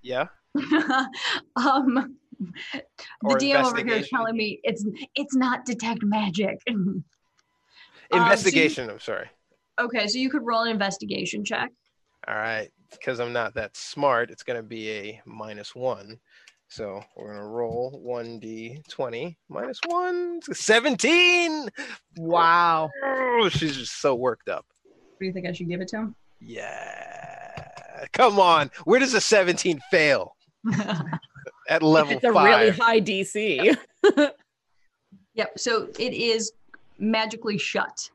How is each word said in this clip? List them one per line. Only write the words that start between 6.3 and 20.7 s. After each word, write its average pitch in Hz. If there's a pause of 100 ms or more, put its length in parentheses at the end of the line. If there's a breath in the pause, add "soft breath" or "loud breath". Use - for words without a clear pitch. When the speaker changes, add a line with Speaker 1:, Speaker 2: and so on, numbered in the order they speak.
Speaker 2:
<laughs> -
Um, 190 (1080 soft breath)
so -
you -
Speaker 1:
Investigation, 180
I'm 104
sorry. 95 (500)
Speaker 2:
Okay, 233
so 208
you 262
could 277
roll 226
an 233
investigation 202
check. 226 (580)
Speaker 1:
All 110
right, 110 (340)
'cause 127
I'm 120
not 113
that 110
smart, 123
it's -
gonna 117
be 110
a 107
minus 107
one. 110 (500 soft breath)
So 101 (120)
we're 104
gonna 104
roll 120
one 117
D 113
twenty, 135 (120)
minus 254
one, 349 (120)
seventeen! 311 (480 loud breath)